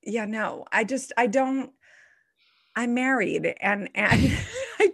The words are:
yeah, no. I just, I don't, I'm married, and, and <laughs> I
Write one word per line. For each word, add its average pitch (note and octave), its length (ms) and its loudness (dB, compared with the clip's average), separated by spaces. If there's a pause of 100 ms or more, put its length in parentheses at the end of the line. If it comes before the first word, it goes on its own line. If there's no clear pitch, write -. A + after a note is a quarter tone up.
yeah, G#3+ 220 -6
no. G#3 480 -6
I A3 120 2
just, B3+ 340 -6
I B3 80 4
don't, C4 460 0 (1000)
I'm A#3+ 200 -2
married, F#3+ 680 0
and, G3+ 340 -2
and - 380 4 (260)
<laughs> - 220 -6
I G#4 140 8